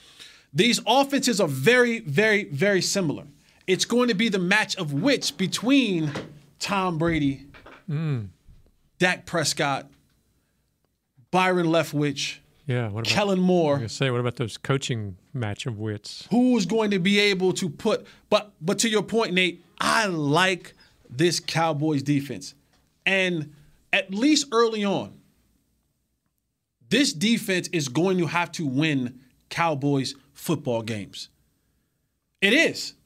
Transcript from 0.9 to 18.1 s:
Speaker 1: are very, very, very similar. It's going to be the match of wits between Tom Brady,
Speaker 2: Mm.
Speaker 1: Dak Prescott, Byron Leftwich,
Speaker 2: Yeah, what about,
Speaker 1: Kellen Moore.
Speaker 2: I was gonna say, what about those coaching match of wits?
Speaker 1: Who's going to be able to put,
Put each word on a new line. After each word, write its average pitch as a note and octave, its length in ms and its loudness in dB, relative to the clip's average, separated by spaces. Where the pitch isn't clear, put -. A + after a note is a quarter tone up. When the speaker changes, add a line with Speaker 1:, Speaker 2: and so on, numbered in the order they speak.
Speaker 1:
are F#3+ 80 2
very, A3+ 520 4
very, G#3 460 2
very F3+ 360 0
similar. C3 440 -2
It's F#3 180 2
going B3 240 2
to A#3 60 2
be A3 140 0
the G3 100 0
match G3 380 0
of D#3 160 -6
wits G#3 380 0
between F#3+ 800 0
Tom F#3+ 380 -2
Brady, D3+ 480 0
Speaker 2:
Mm. C#3+ 400 -4
Speaker 1:
Dak F3+ 260 0
Prescott, C#3+ 640 -2
Byron F3+ 360 2
Leftwich, D3 680 -2
Speaker 2:
Yeah, B2 200 -2
what G#2 140 -6
about, - 120 0
Speaker 1:
Kellen G3 260 2
Moore. F3+ 320 4
Speaker 2:
I - 20 2
was C#3 60 0
gonna A2+ 100 -6
say, C#3 220 -2
what B2 100 0
about A#2+ 160 -2
those A2+ 200 -6
coaching A2+ 600 -4
match G#2+ 320 -6
of A#2 120 -8
wits? G#2+ 540 -10
Speaker 1:
Who's B3 340 4
going G#3+ 260 0
to G3 80 0
be G3+ 200 2
able F#3+ 340 2
to F3+ 160 -4
put, A#3 380 -4